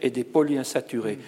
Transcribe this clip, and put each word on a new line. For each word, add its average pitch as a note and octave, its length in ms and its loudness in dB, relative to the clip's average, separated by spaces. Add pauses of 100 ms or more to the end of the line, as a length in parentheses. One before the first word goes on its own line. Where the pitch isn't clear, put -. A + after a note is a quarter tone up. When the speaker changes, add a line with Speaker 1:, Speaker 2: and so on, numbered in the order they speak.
Speaker 1:
et C3 80 2
des A#2+ 140 -2
polyinsaturés. B2+ 920 0
Speaker 2:
Mm. - 120 -14